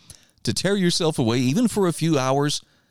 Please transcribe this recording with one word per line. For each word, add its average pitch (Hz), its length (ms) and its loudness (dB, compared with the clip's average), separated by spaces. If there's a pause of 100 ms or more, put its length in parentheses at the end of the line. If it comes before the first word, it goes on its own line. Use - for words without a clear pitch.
(440)
to 120 100 -2
tear 196 220 -2
yourself 175 420 0
away, 117 200 2
even 143 320 2
for 196 180 0
a 165 60 0
few 156 260 0
hours, 139 420 -2 (300)